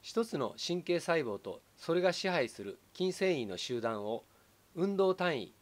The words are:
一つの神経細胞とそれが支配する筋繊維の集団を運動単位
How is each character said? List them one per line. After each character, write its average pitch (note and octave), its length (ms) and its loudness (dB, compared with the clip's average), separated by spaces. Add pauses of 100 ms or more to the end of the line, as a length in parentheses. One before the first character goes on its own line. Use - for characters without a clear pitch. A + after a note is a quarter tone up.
一 - 240 0
つ G3 120 -6
の A2+ 200 -2
神 F3 240 -2
経 F3 180 2
細 E3 200 2
胞 A2+ 180 -2
と - 240 -10 (140)
そ - 180 -2
れ F3 80 4
が F3+ 100 4
支 F#3+ 160 -2
配 D#3+ 220 2
す - 140 -12
る G2 160 -8 (160)
筋 F#3 180 0
繊 F#3 220 2
維 B2 100 -2
の F#2+ 120 -6
集 A#2+ 240 -2
団 A2 240 -2
を A2+ 180 -4 (520)
運 G3 220 0
動 F#3+ 160 6
単 F3 280 0
位 - 200 -10